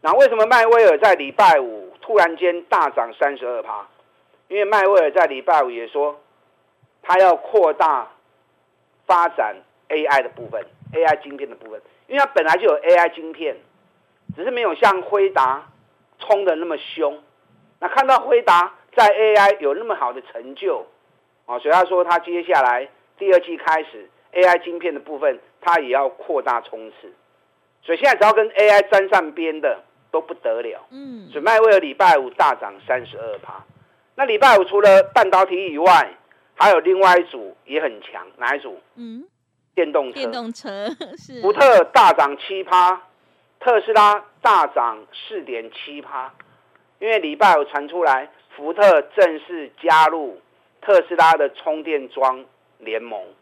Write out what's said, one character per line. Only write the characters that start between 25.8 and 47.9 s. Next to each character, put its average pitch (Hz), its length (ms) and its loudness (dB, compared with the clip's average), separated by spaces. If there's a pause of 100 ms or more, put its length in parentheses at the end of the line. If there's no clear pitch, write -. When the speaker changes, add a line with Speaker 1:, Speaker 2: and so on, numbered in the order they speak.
Speaker 1:
也 131 80 -10
要 135 220 -2
扩 139 320 -8
大 120 180 -4
冲 110 300 -18
刺。 98 200 -20 (680)
所 170 140 -4
以 165 40 -6
现 277 80 0
在 254 100 4
只 208 80 2
要 214 100 4
跟 220 160 2
A 208 180 2
I 208 140 4
沾 196 260 0
上 175 240 0
边 160 280 -8
的 120 200 -4 (300)
都 160 100 -2
不 - 140 -16
得 117 280 -6
了。 - 280 -14
Speaker 2:
嗯。 254 400 -20
Speaker 1:
所 147 100 -12
以 147 40 -12
迈 220 160 2
威 220 120 4
尔 190 80 4
礼 139 120 -10
拜 170 240 4
五 131 140 -4
大 143 240 0
涨 101 180 -12 (140)
三 127 180 -6
十 104 140 -20
二 107 220 -12
趴。 - 220 -20 (520)
那 269 100 -4
礼 220 140 -2
拜 254 180 6
五 185 80 4
除 202 160 -2
了 196 220 6 (100)
半 214 160 2
导 190 160 2
体 185 280 -6
以 143 40 -10
外， 156 380 2 (400)
还 170 160 2
有 175 80 4
另 185 220 0
外 185 180 6
一 170 60 -2
组 107 300 -16 (120)
也 151 140 -6
很 117 200 -8
强， 95 240 -18 (140)
哪 123 160 -4
一 143 60 -8
组？ 113 200 -18 (160)
Speaker 2:
嗯。 240 280 -20 (500)
Speaker 1:
电 160 180 -4
动 135 200 -4
车。 - 20 -20
Speaker 2:
电 269 180 -8
动 233 200 -12
车， 214 360 -12 (140)
<laughs> 294 160 -18
是。 254 240 -18
Speaker 1:
福 392 100 0
特 240 400 4
大 190 200 6
涨 143 260 0
七 190 240 -10
趴， 185 400 0 (560)
特 233 220 0
斯 220 120 -8
拉 208 320 2 (160)
大 190 280 2
涨 113 440 -6
四 196 300 -14
点 117 300 -14
七 147 280 -18
趴。 131 320 -14 (680)
因 214 80 -6
为 220 100 0
礼 302 180 -6
拜 185 220 4
五 143 60 -2
传 143 240 -8
出 170 160 -6